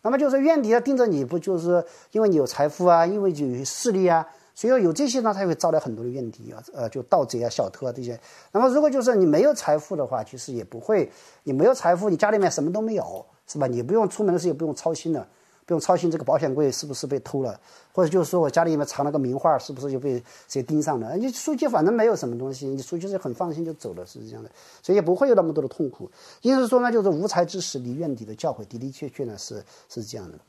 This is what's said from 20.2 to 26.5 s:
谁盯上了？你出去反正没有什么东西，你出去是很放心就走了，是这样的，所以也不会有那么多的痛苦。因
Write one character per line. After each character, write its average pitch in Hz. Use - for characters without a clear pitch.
谁 135
盯 151
上 147
了？ 113
你 247
出 294
去 294
反 180
正 214
没 220
有 220
什 -
么 120
东 135
西， 135
你 135
出 170
去 180
是 196
很 127
放 170
心 165
就 165
走 107
了， 180
是 -
这 113
样 113
的， 110
所 180
以 -
也 202
不 170
会 277
有 233
那 185
么 160
多 147
的 135
痛 143
苦。 -
因 262